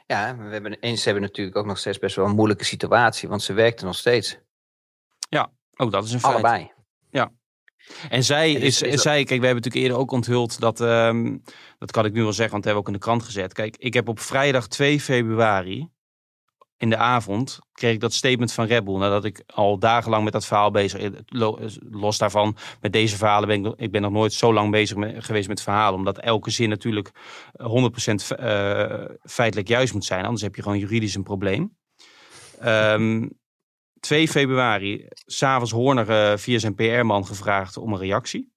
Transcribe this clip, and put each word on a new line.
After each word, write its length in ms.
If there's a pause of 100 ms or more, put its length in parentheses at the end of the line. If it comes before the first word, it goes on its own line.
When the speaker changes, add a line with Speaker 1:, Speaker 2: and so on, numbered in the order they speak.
Speaker 1:
Ja, 320
we 140
hebben, 280
en 180
ze 60
hebben 200
natuurlijk 340
ook 80
nog 120
steeds 220
best 160
wel 100
een 100
moeilijke 300
situatie, 640
want 120
ze 120
werkten 320
nog 120
steeds. 400 (920)
Speaker 2:
Ja, 220 (240)
ook 160
dat 140
is 60
een 80
feit. 140
Speaker 1:
Allebei. 380 (380)
Speaker 2:
Ja. 220 (800)
En 140
zij 320
Speaker 1:
En 60
Speaker 2:
is, 20
Speaker 1:
is, 180
is 100
dat 100
Speaker 2:
zij, 220
kijk, 160
we 60
hebben 100
natuurlijk 280
eerder 140
ook 140
onthuld 480
dat, 220
ehm, 560 (400)
dat 140
kan 140
ik 80
nu 100
wel 100
zeggen, 180
want 120
dat 100
hebben 0
we 60
ook 80
in 60
de 60
krant 240
gezet. 300
Kijk, 240
ik 160
heb 140
op 120
vrijdag 480
twee 320
februari 880 (920)
in 120
de 80
avond 640 (120)
kreeg 220
ik 60
dat 140
statement 400
van 120
Red 180
Bull, 140
nadat 280
ik 200
al 340
dagenlang 440
met 100
dat 120
verhaal 260
bezig, 280
eh, 100 (160)
lo-, 340 (300)
los 280
daarvan, 400 (240)
met 120
deze 240
verhalen 300
ben 100
ik 60
nog, 140
ik 140
ben 100
nog 100
nooit 220
zo 200
lang 180
bezig 260
me-, 240
geweest 260
met 140
verhalen, 380
omdat 200
elke 300
zin 200
natuurlijk, 420 (400)
eh, 140
honderd 260
procent 320
fe-, 120
eh, 880
feitelijk 440
juist 260
moet 120
zijn, 180
anders 180
heb 140
je 60
gewoon 180
juridisch 360
een 80
probleem. 540 (800)
Ehm, 680 (720)
twee 280
februari, 800 (180)
's 180
avonds 280
Horner, 380
eh, 280
via 220
zijn 160
P 40
R-man 460
gevraagd 520
om 160
een 60
reactie. 580